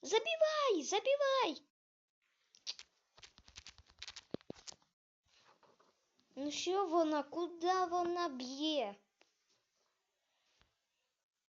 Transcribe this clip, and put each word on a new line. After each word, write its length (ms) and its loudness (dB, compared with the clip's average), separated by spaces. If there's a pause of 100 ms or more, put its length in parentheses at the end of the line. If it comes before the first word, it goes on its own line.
забивай, 840 2
забивай. 800 2 (4000)
Ну 160 -4
що 340 0
вона, 380 2
куди 600 0
вона 440 0
б'є? 640 -2 (2500)